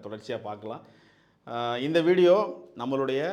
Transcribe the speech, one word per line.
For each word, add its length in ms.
தொடர்ச்சியா 340
பார்க்கலாம். 420
அஹ், 340
இந்த 220
வீடியோ 320
நம்மளுடைய 440